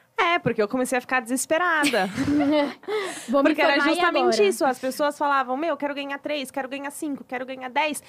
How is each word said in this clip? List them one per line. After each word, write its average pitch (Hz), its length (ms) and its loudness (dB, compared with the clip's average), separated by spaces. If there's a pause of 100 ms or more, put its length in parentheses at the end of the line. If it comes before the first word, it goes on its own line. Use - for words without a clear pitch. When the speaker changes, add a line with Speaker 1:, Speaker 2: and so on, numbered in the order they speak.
(140)
Speaker 1:
É, 349 240 2
porque 226 240 0
eu 208 60 2
comecei 254 280 0
a 247 40 0
ficar 254 200 -2
desesperada. 285 840 2
Speaker 2:
<laughs> 285 1200 -2
Vou 277 140 4
me 285 60 4
Speaker 1:
Porque 311 140 2
era 285 100 4
Speaker 2:
formar 285 140 2
e 311 80 4
Speaker 1:
justamente 349 400 2
Speaker 2:
agora? 415 100 4
Speaker 1:
isso. 381 200 2
As 262 140 2
pessoas 285 380 -2
falavam, 269 400 0
"Meu, 320 140 -2
eu 285 60 -2
quero 285 180 -4
ganhar 277 240 -6
três, 277 320 -4
quero 262 180 -6
ganhar 277 220 -8
cinco, 285 340 -8
quero 254 220 -8
ganhar 262 240 -10
dez." 294 380 -2